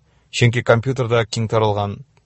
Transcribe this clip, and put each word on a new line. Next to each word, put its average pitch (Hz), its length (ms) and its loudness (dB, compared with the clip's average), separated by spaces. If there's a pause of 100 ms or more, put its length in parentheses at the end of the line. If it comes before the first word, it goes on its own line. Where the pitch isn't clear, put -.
(340)
Чөнки 120 320 2
компьютерда 117 640 2
киң 113 180 -4
таралган, 104 520 -2 (260)